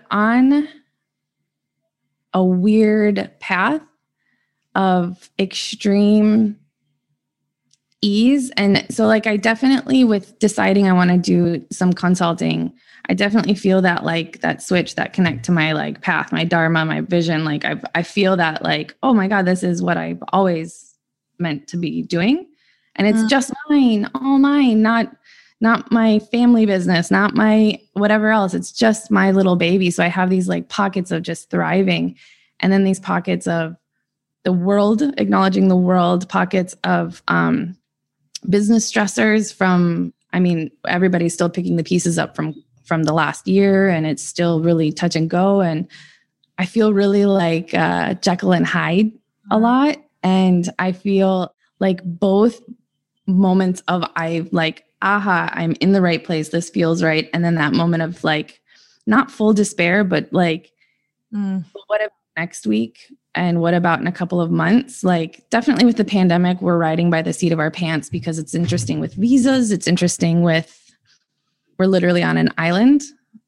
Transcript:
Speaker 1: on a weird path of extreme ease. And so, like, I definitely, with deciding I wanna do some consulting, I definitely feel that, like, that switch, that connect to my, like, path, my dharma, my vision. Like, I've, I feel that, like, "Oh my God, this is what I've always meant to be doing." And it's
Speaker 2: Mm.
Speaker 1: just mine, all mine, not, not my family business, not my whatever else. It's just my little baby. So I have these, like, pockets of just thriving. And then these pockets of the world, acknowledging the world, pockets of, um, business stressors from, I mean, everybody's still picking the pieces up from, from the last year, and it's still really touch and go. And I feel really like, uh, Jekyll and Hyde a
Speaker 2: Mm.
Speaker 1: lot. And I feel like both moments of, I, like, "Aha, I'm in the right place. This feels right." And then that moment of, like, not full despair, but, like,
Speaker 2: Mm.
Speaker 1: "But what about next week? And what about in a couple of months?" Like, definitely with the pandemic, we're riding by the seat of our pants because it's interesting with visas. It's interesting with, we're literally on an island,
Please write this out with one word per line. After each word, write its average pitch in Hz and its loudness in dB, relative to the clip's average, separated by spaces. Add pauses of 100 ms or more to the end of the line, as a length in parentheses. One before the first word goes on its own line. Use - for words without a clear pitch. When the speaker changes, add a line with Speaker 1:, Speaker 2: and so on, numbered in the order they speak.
(120)
Speaker 1:
on 254 2 (1700)
a 185 2
weird 208 2
path 214 -2 (960)
of 180 0 (100)
extreme 208 2 (1500)
ease. 247 2
And 202 0
so, 220 0
like, 214 2
I 214 -2
definitely, 262 2
with 208 0
deciding 196 2
I 185 4
wanna 180 4
do 175 0
some 180 0
consulting, 175 -2 (380)
I 185 0
definitely 202 0
feel 190 2
that, 175 0
like, 165 -6
that 160 -4
switch, - -2
that - -6
connect 165 -2
to 180 -2
my, 160 0
like, 147 -6
path, 156 -4
my 160 -2
dharma, 165 0
my 156 -4
vision. 165 -2
Like, 151 -4
I've, - -6 (120)
I 170 -2
feel 190 0
that, 160 -2
like, 151 -4
"Oh 269 2
my 196 2
God, 196 0
this 185 -2
is 175 -2
what 175 -2
I've 170 -8 (100)
always 170 -4 (440)
meant 156 -6
to 175 -10
be 165 -6
doing." 226 -2 (520)
And 202 0
it's 220 0
Speaker 2:
Mm. 220 -2
Speaker 1:
just 269 0 (180)
mine, 240 2
all 269 -2
mine, 269 4
not, 226 0 (460)
not 226 0
my 220 2
family 240 2
business, 180 0
not 196 0
my 214 2 (140)
whatever 214 2
else. 202 0
It's 180 -6
just - 0
my 196 2
little 185 4
baby. 175 2
So 175 0
I 175 2
have 180 0
these, 185 0
like, 175 -4
pockets 190 -4
of 170 -4
just - -12
thriving. 175 -2 (440)
And 190 0
then 196 2
these 190 0
pockets 180 -4
of 165 -4 (680)
the 185 -2
world, 202 2 (160)
acknowledging 190 2
the 185 4
world, 180 2
pockets 185 -2
of, 175 -4
um, - -2 (720)
business 208 2
stressors 214 0
from, 175 0 (200)
I 180 -2
mean, 170 0 (180)
everybody's 180 0
still 175 -2
picking 175 -4
the 165 -2
pieces 170 -2
up - -6
from, 156 -8 (320)
from 160 -2
the 156 0
last 151 -2
year, 196 2
and 160 0
it's 143 -6
still 170 -2
really 160 0
touch 170 -4
and 160 -2
go. 196 2
And 170 -2 (720)
I 185 -2
feel 214 0
really 202 2
like, 175 0
uh, 170 0
Jekyll 185 0
and 165 2
Hyde 175 0 (400)
a 220 2
Speaker 2:
Mm. 220 2
Speaker 1:
lot. 254 2 (260)
And 185 2 (100)
I 185 -2
feel 190 -2 (260)
like 190 0
both 196 0 (640)
moments 185 0
of, 175 -2 (120)
I, 165 -6
like, 160 -2 (160)
"Aha, 196 0
I'm 165 -2
in 190 2
the 196 4
right 170 0
place. 156 -6
This 170 -4
feels 170 0
right." 156 0
And 170 -2
then 170 0
that 151 0
moment 170 0
of, 170 -10
like, 156 -4 (460)
not - 0
full 214 0
despair, 196 0
but, 175 -2
like, 170 0 (640)
Speaker 2:
Mm. 190 -4
Speaker 1:
"But - -18
what 214 -2
about 214 -6 (260)
next 170 -8
week? 226 -4 (240)
And 170 0
what 170 2
about 170 0
in - -6
a 180 -4
couple 180 -4
of 165 -2
months?" 170 0
Like, 170 -2
definitely 240 0
with 233 2
the 208 0
pandemic, 180 2
we're 175 0
riding 165 0
by 160 0
the 165 -4
seat 165 -2
of 165 -2
our 151 0
pants 160 -6
because 165 -8
it's 156 -10
interesting 170 -2
with 160 -8
visas. 247 2
It's 175 -2
interesting 175 0
with, 165 -2 (840)
we're 185 0
literally 180 2
on 165 0
an 165 0
island, 220 2 (440)